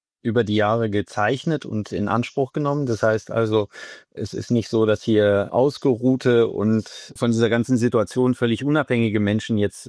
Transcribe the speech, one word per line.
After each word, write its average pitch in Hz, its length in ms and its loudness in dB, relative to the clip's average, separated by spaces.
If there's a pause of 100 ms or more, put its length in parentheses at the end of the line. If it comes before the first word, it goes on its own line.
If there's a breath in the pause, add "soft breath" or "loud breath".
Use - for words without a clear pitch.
(220)
über 117 220 2
die 104 120 -2
Jahre 110 340 2
gezeichnet 110 760 -2
und 107 240 -6
in 101 160 -4
Anspruch 117 440 -2
genommen. 147 360 -2
Das 113 160 -4
heißt 110 260 0
also, 110 380 0 (420 loud breath)
es - 240 -10
ist 104 160 -8
nicht 117 200 0
so, 110 180 2
dass 104 160 2
hier 104 480 2
ausgeruhte 123 960 2
und 104 680 -2
von 120 140 0
dieser 113 180 2
ganzen 120 300 0
Situation 120 560 2
völlig 120 320 -2
unabhängige 120 540 0
Menschen 104 400 0
jetzt, 101 300 -4